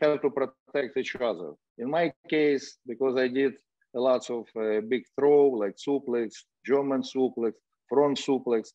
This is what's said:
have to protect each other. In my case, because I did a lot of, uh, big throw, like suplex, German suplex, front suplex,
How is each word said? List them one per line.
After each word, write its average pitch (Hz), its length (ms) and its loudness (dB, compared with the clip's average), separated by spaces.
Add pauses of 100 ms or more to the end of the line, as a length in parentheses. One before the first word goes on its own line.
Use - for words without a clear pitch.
have 151 200 2
to 143 80 0
protect - 640 -6
each 127 180 -4
other. 87 380 -4 (240)
In 117 120 -8
my 160 240 0 (160)
case, 147 560 0
because 123 320 -2
I 127 120 2
did 131 260 0 (400)
a 120 60 -4
lot 127 280 2
of, 117 280 -8
uh, 110 240 -2
big 113 240 -2 (120)
throw, 143 340 6
like 104 260 -2
suplex, 123 580 -2 (320)
German 135 360 2
suplex, 123 500 -2 (360)
front 139 300 2
suplex, 123 560 -2